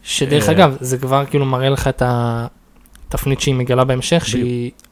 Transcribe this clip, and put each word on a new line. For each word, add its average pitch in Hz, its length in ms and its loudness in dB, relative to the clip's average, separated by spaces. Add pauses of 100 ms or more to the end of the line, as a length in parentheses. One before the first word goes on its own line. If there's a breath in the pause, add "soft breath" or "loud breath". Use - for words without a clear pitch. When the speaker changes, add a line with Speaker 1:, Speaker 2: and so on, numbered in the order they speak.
Speaker 1:
שדרך 135 440 0
Speaker 2:
אה, - 20 4
Speaker 1:
אגב, 156 280 4
זה 127 180 -2
כבר 131 280 0
כאילו 139 200 0
מראה 131 240 0
לך 139 180 0
את - 180 -2
התפנית - 1400 -4
שהיא 139 140 0
מגלה 127 280 2
בהמשך, 131 460 0
Speaker 2:
בדיוק. 123 180 -2
Speaker 1:
שהיא, 120 240 -4 (200)